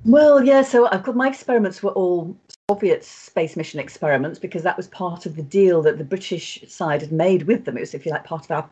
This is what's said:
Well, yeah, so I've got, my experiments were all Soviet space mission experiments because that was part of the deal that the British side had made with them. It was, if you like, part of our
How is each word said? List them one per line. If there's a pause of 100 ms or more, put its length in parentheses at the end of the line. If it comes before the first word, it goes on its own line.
Well,
yeah,
so
I've
got,
my
experiments
were
all (340)
Soviet
space
mission
experiments
because
that
was
part
of
the
deal
that
the
British
side
had
made
with
them.
It
was,
if
you
like,
part
of
our